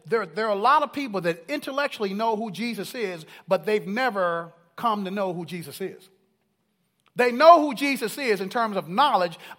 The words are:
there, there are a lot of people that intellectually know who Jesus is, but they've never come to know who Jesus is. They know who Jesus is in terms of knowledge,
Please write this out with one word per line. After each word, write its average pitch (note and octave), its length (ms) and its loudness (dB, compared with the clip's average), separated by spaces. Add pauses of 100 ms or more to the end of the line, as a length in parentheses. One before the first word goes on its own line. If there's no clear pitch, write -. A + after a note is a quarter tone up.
there, G#3 220 -2
there F#3 200 -4
are G#3+ 60 2
a G3 80 -2
lot C#4 220 4
of - 100 -4
people A#3 280 -6
that E3+ 280 -2
intellectually C#4 640 -4
know A3 220 -2
who A3 160 -4
Jesus G3+ 420 -8
is, F#3 320 -8 (220)
but F3+ 180 0
they've G#3 220 0
never F#3+ 680 -2 (220)
come G#3+ 300 -2
to F#3 80 -6
know G3 200 -2
who E3+ 140 -8
Jesus D#3 340 -12
is. - 280 -12 (1040)
They B3 160 2
know D#4 300 10
who C#4+ 140 0
Jesus C4 440 -2
is A3+ 220 0
in F#3+ 80 -6
terms A3 280 -2
of D#3 120 -4
knowledge, F#3+ 500 2 (200)